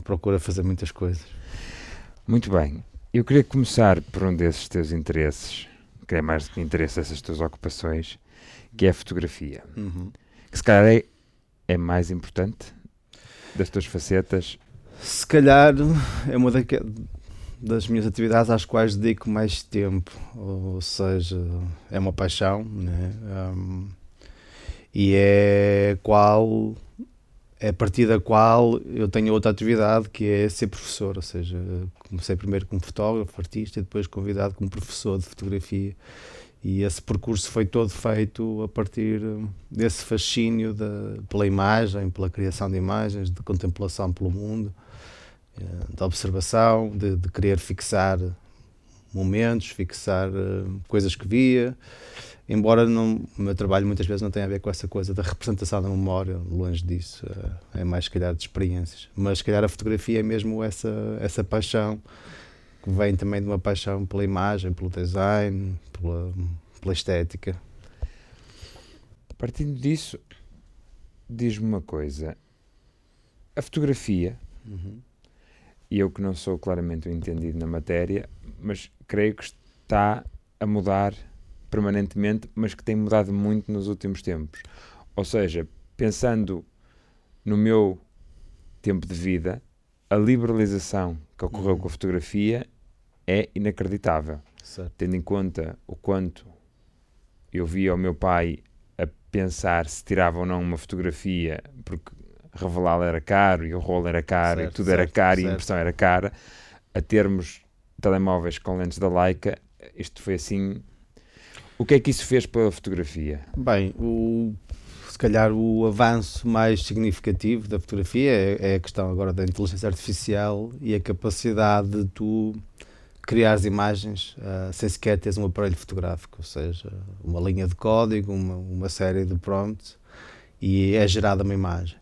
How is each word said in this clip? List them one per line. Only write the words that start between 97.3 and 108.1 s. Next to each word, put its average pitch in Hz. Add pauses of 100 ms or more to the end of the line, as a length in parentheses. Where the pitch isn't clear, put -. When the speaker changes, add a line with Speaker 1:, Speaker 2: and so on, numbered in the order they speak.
Speaker 2:
eu 87
via 92
o 90
meu 92
pai 87 (380)
a 85 (240)
pensar 87
se -
tirava 87
ou 90
não 90
uma 87
fotografia, 87 (220)
porque - (400)
revelá-la 87
era 82
caro, 95
e 80
o 90
rolo 87
era 82
caro, 85
Speaker 1:
Certo, 90
Speaker 2:
e -
tudo 95
era 90
Speaker 1:
certo, 80
Speaker 2:
caro, 92
e -
a 90
Speaker 1:
certo. 92
Speaker 2:
impressão 92
era 85
cara, 92 (640)
a -
termos 98 (380)
telemóveis 92